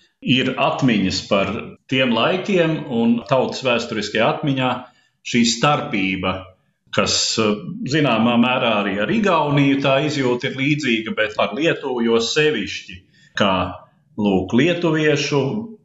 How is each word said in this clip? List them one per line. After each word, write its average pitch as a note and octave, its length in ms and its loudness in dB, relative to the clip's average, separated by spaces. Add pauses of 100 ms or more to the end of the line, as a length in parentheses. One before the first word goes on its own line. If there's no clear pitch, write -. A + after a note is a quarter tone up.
(220)
ir B2+ 320 0
atmiņas A#2 720 0
par G2 260 0 (340)
tiem C3 280 0
laikiem, D#3+ 720 0
un A#2 400 2
tautas B2 360 0
vēsturiskajā A2+ 760 0
atmiņā C3 340 0 (560)
šī A#2+ 200 2
starpība, F#2+ 880 0 (580)
kas, F#2+ 220 0 (240)
eh, G#2+ 160 2 (360)
zināmā A#2+ 480 2
mērā B2 400 2
arī G2+ 220 -2
ar G#2+ 100 -2
Igauniju D3 720 2
tā C3+ 240 2
izjūta B2+ 440 -2
ir B2 80 -10
līdzīga, C3 580 -2
bet G#2+ 220 -2
ar G#2 160 0
Lietuvu C3+ 500 -2
jo A#2 140 4
sevišķi, A2+ 800 -2 (380)
kā, G2+ 180 2 (640)
lūk, F#2+ 340 2
lietuviešu D3+ 880 2 (420)